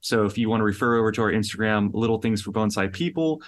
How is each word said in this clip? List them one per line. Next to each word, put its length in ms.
So 240
if 140
you 100
wanna 160
refer 340
over 140
to 100
our 100
Instagram, 600
Little 260
Things 240
for 80
Bonsai 420
People, 560